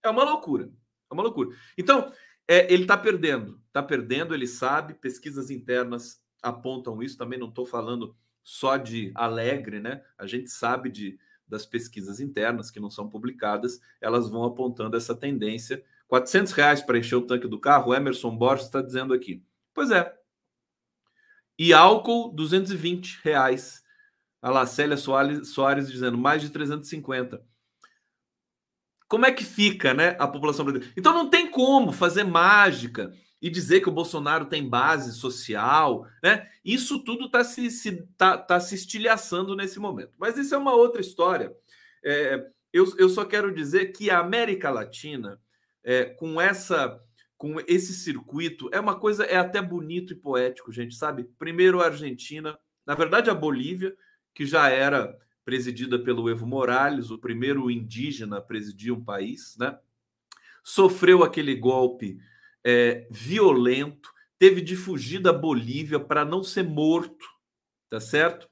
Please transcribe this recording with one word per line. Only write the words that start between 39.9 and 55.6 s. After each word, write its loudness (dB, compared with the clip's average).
Mas -4
isso -4
é 0
uma 2
outra 6
história. -2
É, 0
eu, 6
eu 8
só -2
quero -2
dizer -2
que -6
a 4
América -2
Latina, -10
é, 2
com -8
essa, -2
com -8
esse 0
circuito, -8
é 0
uma -2
coisa, 0
é 0
até 0
bonito -8
e -16
poético, -4
gente, -10
sabe? -8
Primeiro 4
a 4
Argentina, -10
na -4
verdade 2
a 2
Bolívia, -4
que -8
já 4
era 0
presidida -4